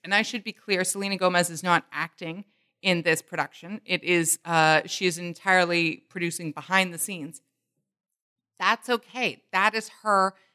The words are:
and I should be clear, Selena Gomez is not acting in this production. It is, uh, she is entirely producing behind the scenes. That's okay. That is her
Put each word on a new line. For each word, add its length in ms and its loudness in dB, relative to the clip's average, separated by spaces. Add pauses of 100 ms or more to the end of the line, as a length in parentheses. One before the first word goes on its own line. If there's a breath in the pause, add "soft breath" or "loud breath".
and 100 -2
I 100 4
should 200 -6
be 80 -10
clear, 320 -2
Selena 340 -4
Gomez 320 2
is 140 -10
not 280 2
acting 540 -10 (360)
in 220 0
this 180 2
production. 640 -10
It 180 -4
is, 420 0
uh, 400 4
she 200 -6
is 120 0
entirely 920 0
producing 420 -6
behind 420 -2
the 40 -12
scenes. 440 -10 (1160)
That's 300 0
okay. 600 -4
That 220 2
is 160 -6 (140)
her 300 4 (220 soft breath)